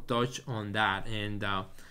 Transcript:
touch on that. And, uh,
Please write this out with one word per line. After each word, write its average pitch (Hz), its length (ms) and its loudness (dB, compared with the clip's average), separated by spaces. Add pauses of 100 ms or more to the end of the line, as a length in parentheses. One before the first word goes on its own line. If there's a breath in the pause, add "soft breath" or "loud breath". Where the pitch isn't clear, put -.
touch 123 400 2
on 107 260 -2
that. 101 360 4
And, 104 360 -2
uh, 98 200 0 (260 loud breath)